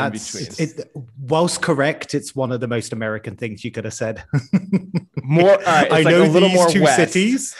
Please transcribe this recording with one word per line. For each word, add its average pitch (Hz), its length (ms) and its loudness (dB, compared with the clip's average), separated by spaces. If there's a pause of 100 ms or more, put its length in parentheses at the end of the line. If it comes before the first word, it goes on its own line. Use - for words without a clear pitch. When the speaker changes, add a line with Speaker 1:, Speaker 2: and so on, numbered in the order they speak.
(120)
Speaker 1:
That's 110 200 -12 (160)
Speaker 2:
between. 151 220 -6
Speaker 1:
it. - 220 -16 (280)
Whilst 160 420 -2
correct, 147 540 -2
it's - 200 -6
one 131 160 -4
of 120 100 -6
the 123 60 -6
most 117 260 -6
American 110 420 -8
things 110 300 -12
you 113 60 -8
could 110 120 -10
have 110 100 -10
said. 113 300 -8 (500)
<laughs> - 500 -6
Speaker 2:
More, 170 300 4
uh, 170 300 2
it's, - 100 0
Speaker 1:
I 160 80 4
Speaker 2:
like, 160 40 2
Speaker 1:
know 170 180 6
Speaker 2:
a - 40 6
little 180 220 4
Speaker 1:
these 180 80 0
Speaker 2:
more 175 120 6
Speaker 1:
two 180 140 4
Speaker 2:
west. 139 120 4
Speaker 1:
cities, 190 640 0